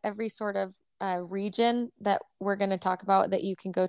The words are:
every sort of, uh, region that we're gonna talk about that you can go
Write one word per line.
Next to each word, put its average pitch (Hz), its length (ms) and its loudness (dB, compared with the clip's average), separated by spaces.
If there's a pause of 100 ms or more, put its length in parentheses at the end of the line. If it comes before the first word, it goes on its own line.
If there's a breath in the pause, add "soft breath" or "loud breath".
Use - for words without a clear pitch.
every 214 240 -4
sort 208 280 -4
of, 196 180 -4 (260)
uh, 185 260 -2
region 226 640 0 (100)
that 202 200 2 (200)
we're 196 160 0
gonna 196 220 0
talk 185 240 -2
about 190 280 4
that 190 120 0
you 196 140 -4
can 190 160 -8
go 185 160 2